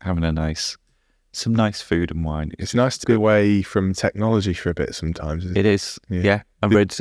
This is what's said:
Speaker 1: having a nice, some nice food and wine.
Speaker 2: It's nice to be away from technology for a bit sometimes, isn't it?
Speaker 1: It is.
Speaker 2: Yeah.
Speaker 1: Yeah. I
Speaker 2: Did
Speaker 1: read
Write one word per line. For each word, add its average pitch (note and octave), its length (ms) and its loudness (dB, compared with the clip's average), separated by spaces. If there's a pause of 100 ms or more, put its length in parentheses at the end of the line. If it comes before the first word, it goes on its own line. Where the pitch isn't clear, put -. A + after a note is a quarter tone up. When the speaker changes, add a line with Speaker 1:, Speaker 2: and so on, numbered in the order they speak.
Speaker 1:
having F2 200 -2
a E2 100 0
nice, D#2 440 -4 (560)
some A2+ 220 -2
nice A2 260 0
food E2+ 300 -2
and D#2+ 160 -4
wine. D2+ 320 -4
Speaker 2:
It's - 160 -6
nice B2+ 240 0
to - 80 -12
be A#2 80 4
away G#2 480 4
from F#2+ 320 0
technology G#2 580 0
for - 160 -6
a E2+ 60 0
bit - 200 -4
sometimes, D#2+ 520 -4
isn't F2+ 100 -4
it? G2 40 2
Speaker 1:
It G2 120 4
is. - 260 -2 (120)
Speaker 2:
Yeah. F2+ 100 -2
Speaker 1:
Yeah. G2+ 220 2 (200)
I G#2+ 60 2
Speaker 2:
Did G#2 80 6
Speaker 1:
read G#2 240 4